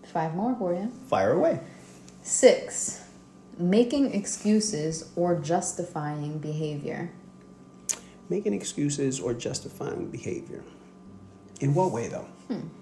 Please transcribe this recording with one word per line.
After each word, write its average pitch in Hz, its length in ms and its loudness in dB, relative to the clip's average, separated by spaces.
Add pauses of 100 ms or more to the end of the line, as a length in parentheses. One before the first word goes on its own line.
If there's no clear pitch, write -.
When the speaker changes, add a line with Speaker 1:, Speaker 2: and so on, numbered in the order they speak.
(120)
Speaker 1:
Five 160 240 -2
more 240 180 -2
for 185 180 -2
you. 202 200 -4 (160)
Speaker 2:
Fire 98 240 2
away. 226 260 4 (640)
Speaker 1:
Six, - 800 4 (560)
making 240 560 4
excuses 196 1000 0
or 175 180 4
justifying 151 1040 -2
behavior. 151 720 -6 (1160)
Speaker 2:
Making 208 260 0
excuses 143 640 -2
or 120 160 -2
justifying - 760 -6
behavior. - 540 -8 (1000)
In 143 140 4
what 180 160 4
way, 117 160 -4
though? - 200 -8 (220)
Speaker 1:
Hmm. 196 200 -6 (140)